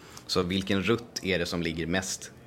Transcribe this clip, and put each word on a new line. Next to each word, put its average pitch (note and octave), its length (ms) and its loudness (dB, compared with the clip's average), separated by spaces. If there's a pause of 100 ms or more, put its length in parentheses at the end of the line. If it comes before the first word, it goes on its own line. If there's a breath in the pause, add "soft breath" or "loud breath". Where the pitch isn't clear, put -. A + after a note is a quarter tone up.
(280 loud breath)
Så F#2+ 160 2
vilken F#2+ 400 2
rutt A2+ 400 0
är F#2 160 2
det F2 60 2
som F2 160 -2
ligger E2 260 -2
mest - 440 -2 (160)